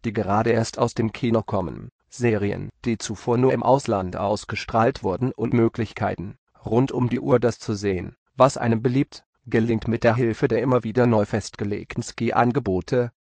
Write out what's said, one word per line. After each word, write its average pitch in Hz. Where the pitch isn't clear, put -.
die 117
gerade 104
erst 113
aus 123
dem 110
Kino 113
kommen, 90
Serien, 101
die 117
zuvor -
nur 131
im 120
Ausland 104
ausgestrahlt 107
wurden 113
und -
Möglichkeiten, 110
rund 117
um 123
die 117
Uhr 131
das 117
zu -
sehen, 98
was 131
einem 113
beliebt, 131
gelingt 113
mit 110
der 113
Hilfe 120
der 113
immer 123
wieder 117
neu 110
festgelegten 104
Ski-Angebote. 117